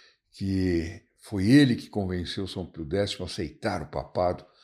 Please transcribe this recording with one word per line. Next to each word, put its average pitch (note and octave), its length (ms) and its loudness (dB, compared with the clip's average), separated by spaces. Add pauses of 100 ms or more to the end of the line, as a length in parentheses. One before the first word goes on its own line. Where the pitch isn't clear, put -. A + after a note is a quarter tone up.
(320)
que F#2 720 0 (160)
foi G2+ 320 -2
ele C3+ 260 8
que - 140 -8
convenceu F#2 580 -4
São F#2 200 -8
Pio E2 180 -12
décimo F#2+ 400 -2
a - 20 -6
aceitar F2+ 540 -6
o D2 60 -10
papado, F2+ 580 -2 (180)